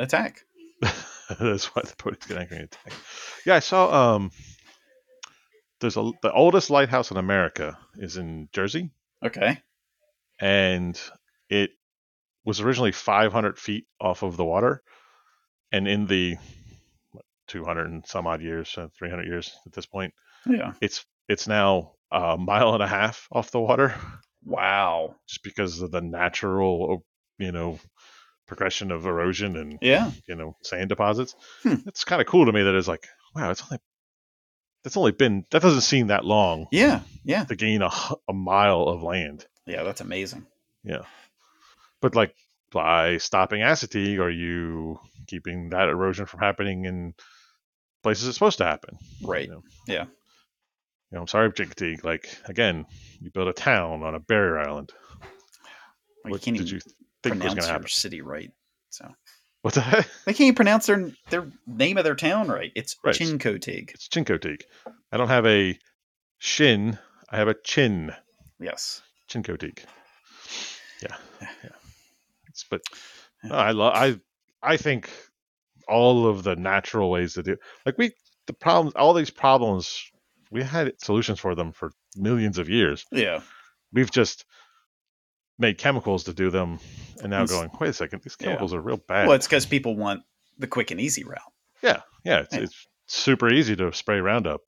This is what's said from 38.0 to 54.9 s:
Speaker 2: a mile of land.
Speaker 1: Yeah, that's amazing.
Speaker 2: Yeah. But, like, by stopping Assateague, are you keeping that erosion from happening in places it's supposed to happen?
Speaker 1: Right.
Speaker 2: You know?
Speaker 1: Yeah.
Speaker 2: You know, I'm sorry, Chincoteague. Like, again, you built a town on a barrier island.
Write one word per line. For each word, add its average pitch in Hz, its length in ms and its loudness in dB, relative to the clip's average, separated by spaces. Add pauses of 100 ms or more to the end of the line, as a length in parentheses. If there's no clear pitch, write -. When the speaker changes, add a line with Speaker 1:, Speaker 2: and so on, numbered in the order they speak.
Speaker 2:
a 95 40 -2
mile 95 500 4
of 82 200 0
land. 82 440 -6 (200)
Speaker 1:
Yeah, 87 160 -6
that's 95 180 -6
amazing. 95 460 -10 (380)
Speaker 2:
Yeah. - 180 -8 (1000)
But, - 140 2
like, 110 220 2 (340)
by 82 460 2
stopping 101 460 0
Assateague, 104 580 0
are 90 100 0
you 82 720 -6 (260)
keeping 85 440 -10
that 90 180 2
erosion 92 380 -2
from - 120 -16
happening 98 460 -2
in 90 300 -6 (880)
places 110 240 0
it's 127 80 -8
supposed 208 220 4
to 98 60 2
happen? 78 320 -4 (280)
Speaker 1:
Right. 76 240 -4
Speaker 2:
You - 60 -16
know? 78 80 -20 (260)
Speaker 1:
Yeah. 90 160 -6 (1040)
Speaker 2:
You - 60 -12
know, 87 60 -10
I'm 85 40 -14
sorry, 110 260 4
Chincoteague. 85 520 -6
Like, 82 240 -6 (160)
again, 87 420 0 (340)
you - 120 -16
built 92 160 -2
a 90 40 -2
town 85 520 0
on 78 100 -4
a 80 60 -8
barrier 95 400 2
island. 73 320 -6 (280)